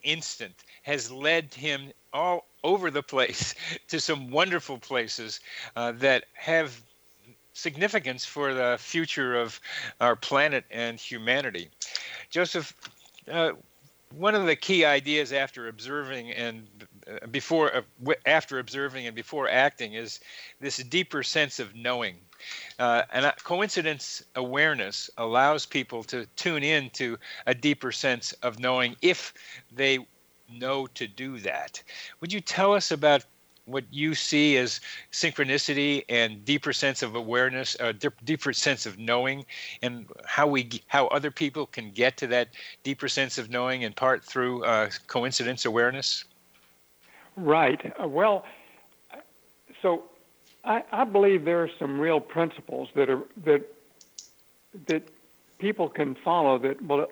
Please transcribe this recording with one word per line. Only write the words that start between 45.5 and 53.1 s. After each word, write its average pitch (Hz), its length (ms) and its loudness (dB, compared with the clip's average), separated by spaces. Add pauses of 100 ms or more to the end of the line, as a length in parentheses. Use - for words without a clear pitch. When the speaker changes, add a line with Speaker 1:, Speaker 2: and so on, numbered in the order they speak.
Speaker 1:
awareness? 120 580 2 (1120)
Speaker 2:
Right. 156 560 2 (100)
Uh, 170 60 -4
well, 190 380 2 (1400)
so 170 220 2 (600)
I, 226 260 0
I 220 140 2
believe 202 400 6
there 170 180 2
are 160 160 -2
some 139 220 -4
real 156 200 2
principles 139 720 -4
that 135 160 4